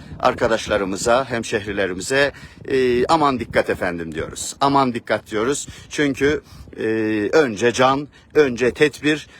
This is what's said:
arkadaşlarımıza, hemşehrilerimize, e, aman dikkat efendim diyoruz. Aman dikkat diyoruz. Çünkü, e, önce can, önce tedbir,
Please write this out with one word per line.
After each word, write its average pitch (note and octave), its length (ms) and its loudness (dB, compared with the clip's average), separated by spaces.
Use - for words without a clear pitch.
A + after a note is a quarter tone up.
arkadaşlarımıza, A#2 1120 0
hemşehrilerimize, G#2+ 1000 -2
e, B2+ 380 2
aman D3 340 2
dikkat A2+ 300 -2
efendim F2 460 -4
diyoruz. - 460 -10
Aman C#3 320 2
dikkat A2+ 380 -4
diyoruz. A#2 360 -2
Çünkü, C#3+ 520 0
e, - 80 -4
önce A#2+ 380 4
can, C3 360 2
önce B2+ 380 4
tedbir, D3 560 0